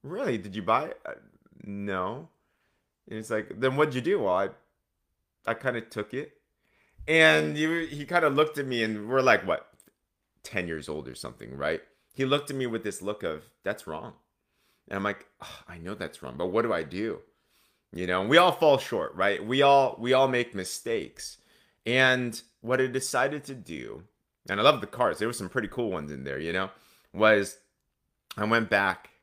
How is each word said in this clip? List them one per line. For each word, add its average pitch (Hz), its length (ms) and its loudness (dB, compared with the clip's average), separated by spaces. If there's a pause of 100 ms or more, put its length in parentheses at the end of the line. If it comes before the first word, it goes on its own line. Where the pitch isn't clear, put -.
"Really? 170 340 -4
Did 95 180 -10
you 107 60 -4
buy 113 240 2
it?" - 180 -12
"Uh, - 100 -10 (500)
no." 101 680 -4 (800)
And 110 80 -8
it's 110 140 -8
like, 107 280 -4
"Then 131 160 2
what'd 147 200 2
you 127 60 -2
do?" 175 180 0
"Well, 95 160 2
I, 95 140 0 (960)
I 113 80 0
kinda 120 260 -4
took - 320 -8
it." 139 200 -8 (760)
And 156 500 6
he, 165 300 0
he 147 180 -10
kinda 170 240 4
looked 151 300 2
at 135 80 -4
me 120 160 0
and 107 260 -4
we're 131 120 4
like, 107 260 6
what, 85 180 0 (760)
ten 90 260 -6
years 80 200 -8
old 73 200 -8
or 64 80 -14
something, 60 420 -14
right? 78 240 -2 (320)
He 135 100 -2
looked 143 260 0
at 139 60 -6
me 131 100 -4
with 113 180 -6
this 101 180 -6
look 104 220 -6
of, 78 260 -6 (140)
"That's 101 220 -6
wrong." 80 280 -10 (760)
And - 100 -8
I'm 98 60 -4
like, 101 220 -6 (160)
"Ugh, - 260 -18
I 87 100 -16
know 87 180 -10
that's - 280 -10
wrong, 65 140 -12
but 87 100 -2
what 101 140 2
do - 100 0
I 82 120 -2
do?" 92 360 -6 (720)
You 90 160 -4
know, 92 140 2
we 127 160 4
all 175 160 6
fall 147 240 6
short, 90 380 -4
right? 98 300 0
We 131 180 0
all, 139 360 6
we 123 140 0
all 135 140 6
make 123 280 -2
mistakes. - 840 -6 (480)
And 127 540 2 (220)
what 127 180 0
I 131 80 2
decided 135 580 -2
to 135 100 -12
do, 71 480 -14 (440)
and 98 120 -2
I 110 40 2
love 135 160 6
the 104 80 -8
cards, 117 320 -2
there 107 80 -2
were 120 60 -4
some 95 160 -8
pretty 110 180 -4
cool 117 240 -4
ones 73 200 -6
in 67 120 -12
there, 67 160 -6
you 82 140 -6
know, 95 160 -2 (440)
was 104 440 4 (800)
I 104 80 -2
went 113 240 2
back 98 400 0 (140)